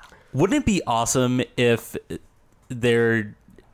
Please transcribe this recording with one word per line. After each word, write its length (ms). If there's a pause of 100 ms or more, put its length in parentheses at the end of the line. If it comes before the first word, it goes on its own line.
(340)
Wouldn't 280
it 40
be 220
awesome 540 (160)
if 380 (720)
their 680 (380)